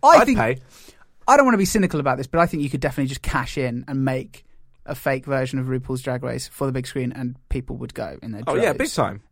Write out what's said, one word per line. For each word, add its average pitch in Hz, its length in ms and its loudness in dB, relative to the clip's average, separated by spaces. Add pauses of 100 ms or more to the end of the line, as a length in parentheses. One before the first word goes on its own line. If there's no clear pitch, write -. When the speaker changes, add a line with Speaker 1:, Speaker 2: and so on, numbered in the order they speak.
Speaker 1:
I 262 40 6
Speaker 2:
I'd 320 200 10
Speaker 1:
think 254 120 2
Speaker 2:
pay. 113 200 0 (680)
Speaker 1:
I 269 120 8
don't 277 80 6
wanna 240 100 4
be 196 80 2
cynical 185 360 0
about 139 180 0
this, 135 80 -6
but 165 120 -2
I 170 60 6
think 160 200 -2
you 139 40 -4
could 135 140 -4
definitely 139 260 -2
just 131 140 -8
cash - 340 -4
in 127 320 -4
and 135 160 -2
make 131 400 -6 (400)
a 147 100 -8
fake 135 300 -4
version 131 340 -2
of 127 100 -4
RuPaul's 131 340 -4
Drag 127 200 -4
Race 123 260 -6
for - 180 -6
the 131 60 -2
big 127 140 -4
screen, 127 260 -4
and 127 220 -8 (140)
people - 300 -6
would 120 160 -12
go 90 280 -8
in 113 100 -12
their 104 140 -10
Speaker 2:
Oh, 151 100 0
yeah, 196 180 2
Speaker 1:
droves, - 40 -8
Speaker 2:
big 294 120 -2
time. 101 420 -2